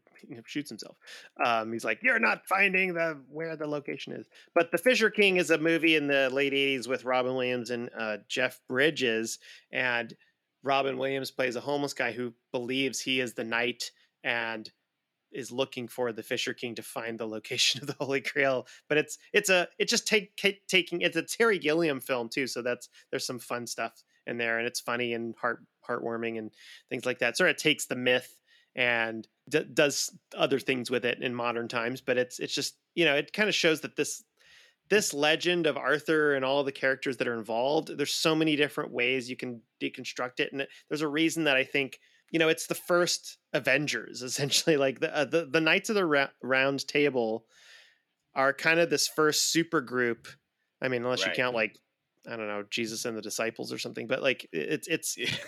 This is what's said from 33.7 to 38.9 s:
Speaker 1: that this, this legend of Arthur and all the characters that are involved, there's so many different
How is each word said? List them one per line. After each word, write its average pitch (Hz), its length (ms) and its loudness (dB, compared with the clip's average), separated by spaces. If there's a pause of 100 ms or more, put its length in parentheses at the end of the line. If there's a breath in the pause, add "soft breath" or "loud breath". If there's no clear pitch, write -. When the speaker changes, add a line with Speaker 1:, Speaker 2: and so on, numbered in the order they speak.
Speaker 1:
that 127 140 -10
this, - 280 -4 (640 soft breath)
this 202 240 2
legend 156 540 2
of 135 100 0
Arthur 147 580 2
and 131 80 0
all 139 200 2
the 135 80 -4
characters 131 460 0
that 127 100 0
are 117 100 -2
involved, 131 600 0
there's 143 160 -2
so 160 220 2
many 160 200 4
different 143 360 -2